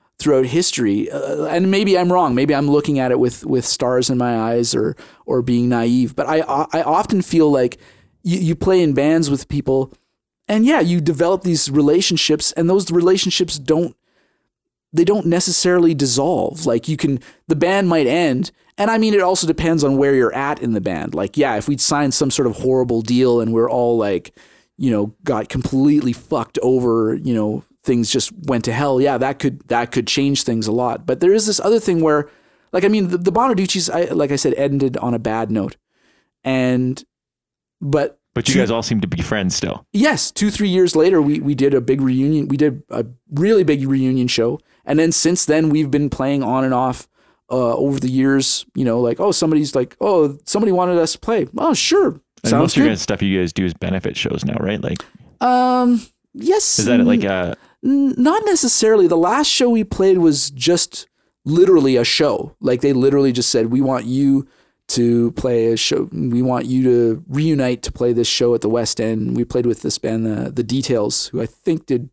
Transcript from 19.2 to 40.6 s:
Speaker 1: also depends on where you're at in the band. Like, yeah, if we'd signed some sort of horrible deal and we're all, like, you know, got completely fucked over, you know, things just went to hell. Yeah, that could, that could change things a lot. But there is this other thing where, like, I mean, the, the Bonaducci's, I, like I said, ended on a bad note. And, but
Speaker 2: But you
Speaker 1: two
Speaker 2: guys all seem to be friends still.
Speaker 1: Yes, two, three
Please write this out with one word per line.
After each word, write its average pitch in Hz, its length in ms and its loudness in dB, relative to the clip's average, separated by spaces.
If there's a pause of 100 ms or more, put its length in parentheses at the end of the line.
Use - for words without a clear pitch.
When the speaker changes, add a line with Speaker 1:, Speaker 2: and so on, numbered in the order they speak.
Speaker 1:
also 180 260 0
depends 165 380 0
on 139 140 2
where 139 160 4
you're 123 200 2
at 139 280 -6
in 120 100 -2
the 104 80 0
band. 85 340 -6
Like, 92 220 -4
yeah, 135 200 0
if 104 120 -4
we'd 143 140 -2
signed 143 320 0
some 139 160 0
sort 135 160 0
of 113 100 -2
horrible 123 460 0
deal 123 400 2
and 113 100 -2
we're 117 180 2
all, 120 280 0
like, 101 360 -2 (440)
you 135 120 0
know, 104 320 -2
got 110 280 -4
completely 135 640 0
fucked - 480 -6
over, 117 520 2
you 123 200 -4
know, 107 280 -2 (200)
things 120 280 0
just - 220 -2 (140)
went 123 180 -2
to 120 80 -4
hell. 131 300 0
Yeah, 139 160 0
that 135 200 -4
could, 131 300 -6
that 120 240 -2
could 120 140 -2
change 139 380 -2
things 113 220 -4
a 107 60 -2
lot. 120 320 -4
But - 160 -4
there 180 140 4
is 214 120 2
this 208 140 -2
other 220 180 2
thing 185 220 0
where, 151 300 2 (420)
like, 180 120 0
I 202 40 4
mean, 208 200 2
the, 180 100 -2
the 180 140 -2
Bonaducci's, 196 580 0
I, 170 160 0
like 143 260 -2
I 143 40 0
said, - 180 0
ended 139 420 0
on 120 160 -4
a 117 60 -2
bad 110 320 -4
note. 107 260 -4 (680)
And, 127 600 -2 (800)
but 143 380 -2 (160)
Speaker 2:
But 120 140 -4
you 131 60 2
Speaker 1:
two 135 60 4
Speaker 2:
guys 117 100 2
all 113 120 -2
seem 110 180 -2
to 90 80 -2
be 85 140 -4
friends 98 320 -2
still. - 380 -6
Speaker 1:
Yes, 240 380 0
two, 208 200 -2
three 208 180 -2